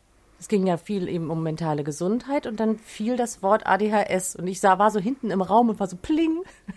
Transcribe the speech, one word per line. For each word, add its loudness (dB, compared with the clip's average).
es -18
ging 2
ja 2
viel -6
eben -4
um -4
mentale -2
Gesundheit -4
und -6
dann 0
fiel -4
das -4
Wort 2
A 2
D 0
H 2
S -2
und -8
ich -6
sah, 6
war 4
so 0
hinten -2
im 2
Raum 4
und -4
war -2
so -12
pling, 0